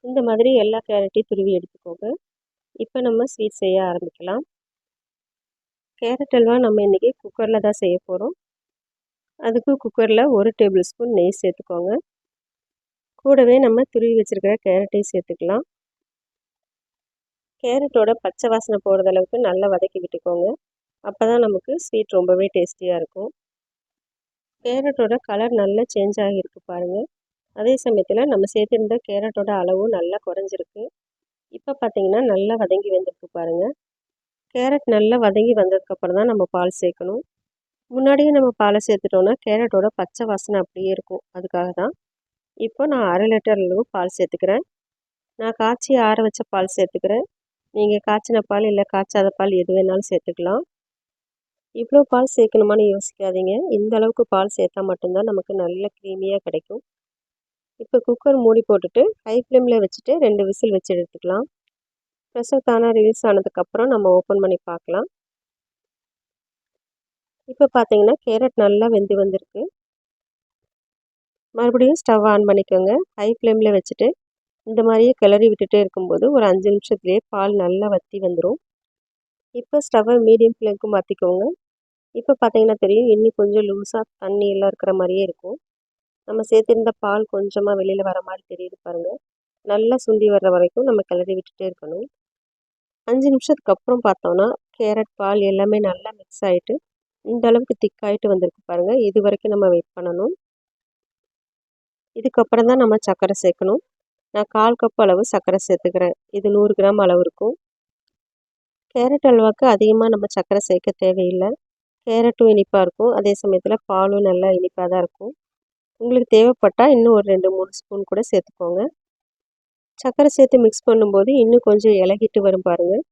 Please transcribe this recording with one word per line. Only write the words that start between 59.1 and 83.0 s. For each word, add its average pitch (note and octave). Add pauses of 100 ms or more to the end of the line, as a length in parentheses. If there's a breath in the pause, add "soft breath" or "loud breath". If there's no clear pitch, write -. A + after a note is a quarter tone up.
ஹை A3 (100)
ஃப்ளேம்ல B3
வச்சுட்டு - (100)
ரெண்டு G#3
விசில் G3+
வச்சு F#3+
எடுத்துக்கலாம். F3+ (880)
ப்ரெஷர் B3+
தானா A#3 (100)
ரிலீஸ் A3
ஆனதுக்கப்புறம் G3
நம்ம G3+
ஓப்பன் G3
பண்ணி F#3 (120)
பார்க்கலாம். F3 (2500)
இப்போ C#4
பார்த்தீங்கன்னா A3 (100)
கேரட் A#3
நல்லா G#3
வெந்து G3
வந்திருக்கு. G3 (2000)
மறுபடியும் B3
ஸ்டவ் A3
ஆன் G3+
பண்ணிக்கோங்க. F#3+ (280)
ஹை G#3 (100)
ஃப்ளேம்ல A3
வச்சுட்டு - (640)
இந்த A#3 (100)
மாதிரியே A3+
கிளறி G#3
விட்டுட்டே G3+
இருக்கும்போது F3+ (120)
ஒரு A3
அஞ்சு F#3+
நிமிஷத்துலேயே G3+ (120)
பால் G3+
நல்லா F#3+
வத்தி F#3+
வந்துரும். F3+ (1040)
இப்போ - (120)
ஸ்டவ்வை A3+ (140)
மீடியம் A3+
ஃப்ளேமுக்கு G#3+
மாத்திக்கோங்க. F#3 (760)
இப்போ C#4
பார்த்தீங்கன்னா A3
தெரியும், G#3+